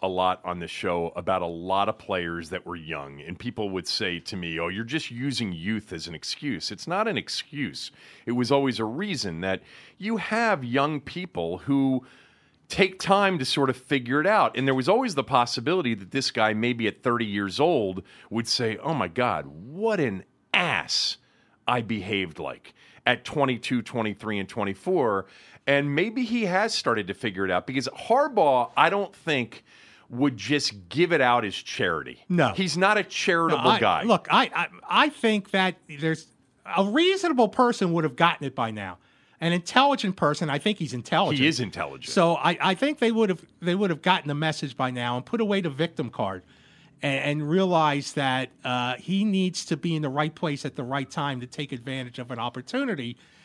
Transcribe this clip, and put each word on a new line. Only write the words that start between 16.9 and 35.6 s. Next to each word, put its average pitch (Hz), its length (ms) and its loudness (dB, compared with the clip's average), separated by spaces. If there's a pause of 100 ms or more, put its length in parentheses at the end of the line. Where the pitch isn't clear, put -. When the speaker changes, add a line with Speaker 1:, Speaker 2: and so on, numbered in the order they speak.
Speaker 1:
thirty 120 240 0
years 101 360 -2
old, 107 420 2 (260)
would 117 200 -4
say, 113 340 0
"Oh, 151 100 -2
my 110 140 0
God, 87 400 -2
what 160 540 -4
an 101 240 -2 (280)
ass - 640 -2 (500)
I 123 160 0
behaved 98 580 -4
like 69 340 -12 (320)
at 123 180 2
twenty-two, 127 600 0
twenty-three, 107 540 -4
and 98 120 -4
twenty-four." 107 760 0 (380)
And 143 300 2
maybe 220 300 0
he 226 180 0
has 202 300 0
started 107 340 0
to 95 60 -4
figure 98 320 -4
it 92 60 0
out, 90 140 0
because 127 220 -4
Harbaugh, 202 880 2
I 151 140 6
don't 196 260 -4
think, 131 480 -2 (460)
would 127 260 0
just 104 540 -2
give 165 240 2
it 147 80 6
out 123 240 6
as 95 100 -4
charity. 76 720 -4
Speaker 2:
No. 165 220 4
Speaker 1:
He's 160 280 -2
not 196 200 4
a 196 60 2
charitable 165 600 2
Speaker 2:
No, 175 60 6
I, 117 100 6
Speaker 1:
guy. 90 240 4
Speaker 2:
look, 180 260 4
I, 214 240 4
I, 170 140 -2 (380)
I - 20 4
think 220 440 0
that 185 260 2 (240)